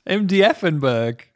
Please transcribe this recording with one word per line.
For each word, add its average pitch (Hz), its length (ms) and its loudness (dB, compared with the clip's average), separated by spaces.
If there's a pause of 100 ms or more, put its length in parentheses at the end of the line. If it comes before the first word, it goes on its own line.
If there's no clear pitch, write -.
M 202 200 -2
D 190 140 2
Effenberg. 135 800 0 (160)